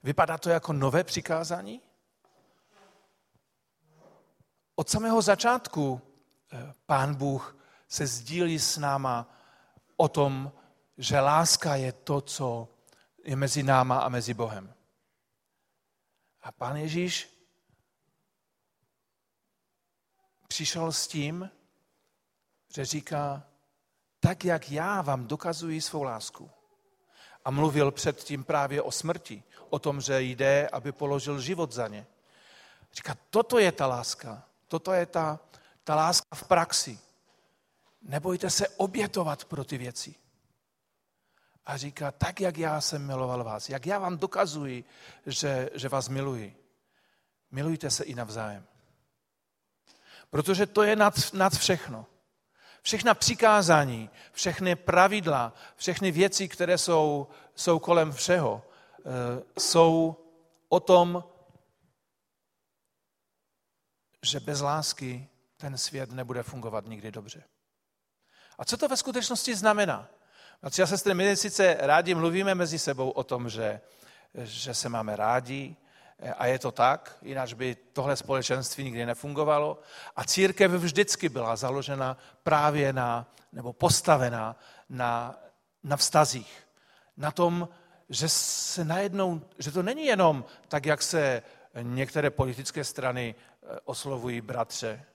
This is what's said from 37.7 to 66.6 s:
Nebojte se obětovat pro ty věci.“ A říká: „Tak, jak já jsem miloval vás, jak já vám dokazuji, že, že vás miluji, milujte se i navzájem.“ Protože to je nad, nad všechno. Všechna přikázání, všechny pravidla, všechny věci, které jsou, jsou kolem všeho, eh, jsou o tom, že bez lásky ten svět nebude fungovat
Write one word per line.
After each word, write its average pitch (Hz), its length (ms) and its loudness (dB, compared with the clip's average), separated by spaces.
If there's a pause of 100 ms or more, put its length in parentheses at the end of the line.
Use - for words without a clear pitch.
Nebojte 180 480 -4
se - 180 2
obětovat 196 760 -2
pro 143 200 -8
ty 143 140 -8
věci.“ 123 360 -12 (1500)
A 139 100 -6
říká: 139 340 -8
„Tak, - 300 -2
jak 175 180 -2
já 156 220 -2
jsem 143 260 -4
miloval 127 380 -4
vás, 107 240 -8
jak 135 180 -8
já 196 120 -2
vám 180 200 -4
dokazuji, 147 680 -2 (420)
že, 135 480 -2
že 131 140 -8
vás 135 200 -4
miluji, 131 480 -6 (920)
milujte 151 400 -4
se - 140 -2
i 135 100 -10
navzájem.“ 107 520 -8 (1600)
Protože 190 360 0
to 208 160 2
je 214 140 4
nad, 208 180 6 (180)
nad 190 200 4
všechno. 127 540 -2 (760)
Všechna 214 320 4
přikázání, 160 960 6 (220)
všechny 180 440 -2
pravidla, 170 760 4 (240)
všechny 185 340 -2
věci, 190 380 2
které 180 300 0
jsou, 151 500 2 (260)
jsou 165 240 2
kolem 160 340 4
všeho, 131 520 0
eh, - 380 -20 (560)
jsou 165 580 6 (520)
o 180 120 6
tom, 175 440 6 (3000)
že 143 180 -4
bez 143 200 -4
lásky 139 680 -4 (280)
ten 139 220 -10
svět 131 340 -6
nebude 123 300 -6
fungovat 113 440 -8